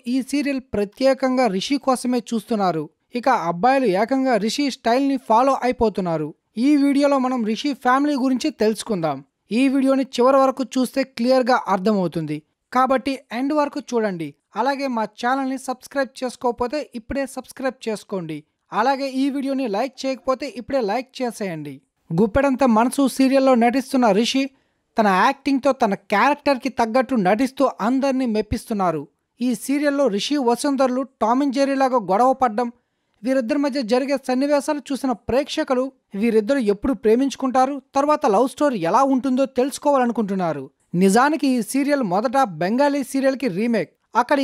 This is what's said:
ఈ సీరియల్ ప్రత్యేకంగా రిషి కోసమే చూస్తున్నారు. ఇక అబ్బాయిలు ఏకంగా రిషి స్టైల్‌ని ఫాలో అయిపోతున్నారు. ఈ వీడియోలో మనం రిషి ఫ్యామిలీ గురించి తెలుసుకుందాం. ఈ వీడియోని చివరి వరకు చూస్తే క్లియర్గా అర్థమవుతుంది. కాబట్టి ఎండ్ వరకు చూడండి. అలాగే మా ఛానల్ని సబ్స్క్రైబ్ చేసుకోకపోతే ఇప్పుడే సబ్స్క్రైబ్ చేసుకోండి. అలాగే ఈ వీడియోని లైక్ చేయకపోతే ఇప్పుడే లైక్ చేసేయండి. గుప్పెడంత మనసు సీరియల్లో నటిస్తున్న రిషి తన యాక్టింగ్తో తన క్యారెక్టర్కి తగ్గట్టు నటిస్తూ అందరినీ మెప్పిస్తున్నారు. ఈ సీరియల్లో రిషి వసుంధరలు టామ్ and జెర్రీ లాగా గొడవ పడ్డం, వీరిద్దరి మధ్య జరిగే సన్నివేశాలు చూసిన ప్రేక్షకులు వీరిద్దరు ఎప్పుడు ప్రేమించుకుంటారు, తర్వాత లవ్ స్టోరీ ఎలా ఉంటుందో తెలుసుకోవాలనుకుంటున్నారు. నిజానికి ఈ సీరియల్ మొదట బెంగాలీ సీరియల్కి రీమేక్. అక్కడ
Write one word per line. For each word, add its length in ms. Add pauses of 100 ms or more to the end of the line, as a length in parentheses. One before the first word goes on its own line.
(140)
ఈ 20 (140)
సీరియల్ 320 (140)
ప్రత్యేకంగా 680 (100)
రిషి 200 (120)
కోసమే 420
చూస్తున్నారు. 540 (360)
ఇక 80 (220)
అబ్బాయిలు 380 (140)
ఏకంగా 320 (120)
రిషి 180 (140)
స్టైల్‌ని 400 (100)
ఫాలో 260 (120)
అయిపోతున్నారు. 640 (360)
ఈ 40 (140)
వీడియోలో 420
మనం 140 (120)
రిషి 180 (140)
ఫ్యామిలీ 400
గురించి 240 (160)
తెలుసుకుందాం. 540 (420)
ఈ 20 (100)
వీడియోని 320 (120)
చివరి 260
వరకు 200 (120)
చూస్తే 260 (160)
క్లియర్గా 400 (160)
అర్థమవుతుంది. 640 (400)
కాబట్టి 360 (260)
ఎండ్ 200
వరకు 220 (100)
చూడండి. 380 (320)
అలాగే 260 (100)
మా 80 (160)
ఛానల్ని 460
సబ్స్క్రైబ్ 540
చేసుకోకపోతే 580 (200)
ఇప్పుడే 260 (100)
సబ్స్క్రైబ్ 520
చేసుకోండి. 500 (440)
అలాగే 260 (160)
ఈ 20 (100)
వీడియోని 320 (100)
లైక్ 260
చేయకపోతే 440 (140)
ఇప్పుడే 200 (100)
లైక్ 280
చేసేయండి. 560 (460)
గుప్పెడంత 440 (120)
మనసు 260 (140)
సీరియల్లో 380 (100)
నటిస్తున్న 460 (100)
రిషి 220 (560)
తన 100 (160)
యాక్టింగ్తో 480 (100)
తన 120 (180)
క్యారెక్టర్కి 680
తగ్గట్టు 380 (100)
నటిస్తూ 380 (220)
అందరినీ 380 (100)
మెప్పిస్తున్నారు. 680 (380)
ఈ 100 (140)
సీరియల్లో 420 (100)
రిషి 220 (100)
వసుంధరలు 540 (200)
టామ్ 220
and 140
జెర్రీ 240
లాగా 180 (100)
గొడవ 220 (100)
పడ్డం, 280 (540)
వీరిద్దరి 400
మధ్య 160 (120)
జరిగే 240 (120)
సన్నివేశాలు 600
చూసిన 240 (160)
ప్రేక్షకులు 560 (360)
వీరిద్దరు 400 (120)
ఎప్పుడు 200 (120)
ప్రేమించుకుంటారు, 720 (220)
తర్వాత 280 (100)
లవ్ 200
స్టోరీ 240 (120)
ఎలా 120 (120)
ఉంటుందో 300 (140)
తెలుసుకోవాలనుకుంటున్నారు. 1080 (380)
నిజానికి 440 (100)
ఈ 20 (140)
సీరియల్ 300 (120)
మొదట 220 (260)
బెంగాలీ 380 (120)
సీరియల్కి 360 (100)
రీమేక్. 340 (280)
అక్కడ 240